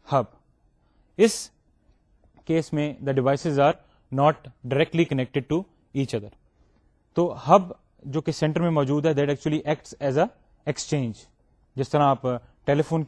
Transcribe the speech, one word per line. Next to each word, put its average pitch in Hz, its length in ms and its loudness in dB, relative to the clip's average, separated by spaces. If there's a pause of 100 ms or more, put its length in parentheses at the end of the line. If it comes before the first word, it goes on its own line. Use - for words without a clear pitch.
(120)
hub. 131 140 2 (880)
اس 214 220 4 (1080)
کیس 160 280 -2
میں 147 200 -2 (120)
the 139 160 -2
devices 139 380 0
are 147 160 4 (380)
not 143 340 0 (220)
directly 160 360 2
connected 131 440 -4
to 170 160 -2 (300)
each 135 200 -4
other. 104 160 -6 (840)
تو 170 180 0 (160)
ہب 180 240 4 (320)
جو 143 160 -6
کہ 156 120 -4
سینٹر 156 280 0
میں 170 100 0
موجود 147 360 0
ہے، 160 80 2
that 143 160 0
actually 151 360 -2
acts - 340 -6
as 139 180 -2
a 190 100 2 (380)
exchange. 135 600 -4 (500)
جس 131 120 -4
طرح 147 140 2
آپ 139 240 2 (380)
ٹیلی 147 180 2
فون 160 240 -2